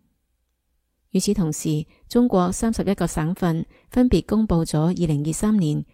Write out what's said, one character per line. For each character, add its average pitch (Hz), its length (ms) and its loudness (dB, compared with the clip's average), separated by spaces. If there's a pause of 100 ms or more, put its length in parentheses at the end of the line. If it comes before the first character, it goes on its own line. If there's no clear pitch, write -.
(1080)
與 185 100 -2
此 202 140 0
同 165 180 -2
時， 151 360 -4 (200)
中 240 200 2
國 185 240 2
三 226 200 -2
十 202 120 -2
一 190 100 0
個 175 140 -2
省 165 260 -2
份 165 320 -2 (240)
分 254 180 2
別 180 200 2
公 214 180 2
布 170 180 2
咗 151 180 -2
二 170 260 0
零 147 180 0
二 160 80 -2
三 214 240 0
年 151 260 0 (100)